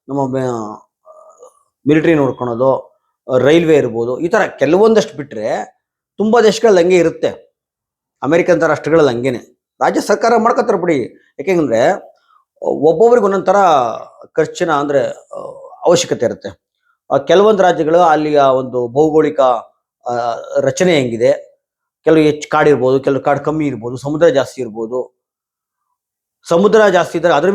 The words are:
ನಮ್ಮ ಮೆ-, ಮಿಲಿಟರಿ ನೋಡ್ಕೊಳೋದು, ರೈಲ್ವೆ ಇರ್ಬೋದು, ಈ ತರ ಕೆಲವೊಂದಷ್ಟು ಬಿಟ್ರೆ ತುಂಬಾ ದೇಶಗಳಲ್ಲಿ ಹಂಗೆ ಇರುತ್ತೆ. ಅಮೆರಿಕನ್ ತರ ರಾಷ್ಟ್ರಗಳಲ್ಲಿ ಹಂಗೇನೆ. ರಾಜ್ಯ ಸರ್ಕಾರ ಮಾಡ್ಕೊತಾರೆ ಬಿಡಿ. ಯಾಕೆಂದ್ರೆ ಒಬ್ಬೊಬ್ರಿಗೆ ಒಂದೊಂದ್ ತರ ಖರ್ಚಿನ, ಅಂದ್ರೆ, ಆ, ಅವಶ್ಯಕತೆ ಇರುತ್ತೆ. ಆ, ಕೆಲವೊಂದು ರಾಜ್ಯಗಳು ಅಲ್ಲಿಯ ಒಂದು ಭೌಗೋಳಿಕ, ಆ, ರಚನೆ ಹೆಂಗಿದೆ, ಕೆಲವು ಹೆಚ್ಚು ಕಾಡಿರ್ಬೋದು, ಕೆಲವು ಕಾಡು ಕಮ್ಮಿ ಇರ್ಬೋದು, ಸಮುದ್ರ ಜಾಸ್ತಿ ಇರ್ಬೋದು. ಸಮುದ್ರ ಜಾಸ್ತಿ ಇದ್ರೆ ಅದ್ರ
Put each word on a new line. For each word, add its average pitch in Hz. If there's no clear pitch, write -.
ನಮ್ಮ 135
ಮೆ-, 120
ಮಿಲಿಟರಿ 156
ನೋಡ್ಕೊಳೋದು, 127
ರೈಲ್ವೆ 156
ಇರ್ಬೋದು, 120
ಈ 165
ತರ 190
ಕೆಲವೊಂದಷ್ಟು 196
ಬಿಟ್ರೆ 135
ತುಂಬಾ 220
ದೇಶಗಳಲ್ಲಿ 208
ಹಂಗೆ 185
ಇರುತ್ತೆ. 165
ಅಮೆರಿಕನ್ 170
ತರ 160
ರಾಷ್ಟ್ರಗಳಲ್ಲಿ 151
ಹಂಗೇನೆ. 120
ರಾಜ್ಯ 160
ಸರ್ಕಾರ 247
ಮಾಡ್ಕೊತಾರೆ 226
ಬಿಡಿ. 165
ಯಾಕೆಂದ್ರೆ 147
ಒಬ್ಬೊಬ್ರಿಗೆ 202
ಒಂದೊಂದ್ 196
ತರ 190
ಖರ್ಚಿನ, 160
ಅಂದ್ರೆ, 143
ಆ, -
ಅವಶ್ಯಕತೆ 160
ಇರುತ್ತೆ. 98
ಆ, 139
ಕೆಲವೊಂದು 190
ರಾಜ್ಯಗಳು 165
ಅಲ್ಲಿಯ 151
ಒಂದು 127
ಭೌಗೋಳಿಕ, 151
ಆ, 120
ರಚನೆ 147
ಹೆಂಗಿದೆ, 123
ಕೆಲವು 160
ಹೆಚ್ಚು 147
ಕಾಡಿರ್ಬೋದು, 139
ಕೆಲವು 135
ಕಾಡು 139
ಕಮ್ಮಿ 151
ಇರ್ಬೋದು, 120
ಸಮುದ್ರ 151
ಜಾಸ್ತಿ 127
ಇರ್ಬೋದು. 113
ಸಮುದ್ರ 202
ಜಾಸ್ತಿ 170
ಇದ್ರೆ 165
ಅದ್ರ 175